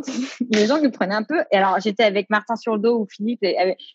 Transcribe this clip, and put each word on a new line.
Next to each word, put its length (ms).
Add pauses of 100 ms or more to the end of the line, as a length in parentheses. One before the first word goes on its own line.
<laughs> 460
les 160
gens 120
nous 120
prenaient 240
un 80
peu. 160 (120)
Et 60
alors, 220
j'étais 240
avec 260
Martin 260
sur 200
le 60
dos 180
ou 100
Philippe, 340
et, 160
euh, 140 (220)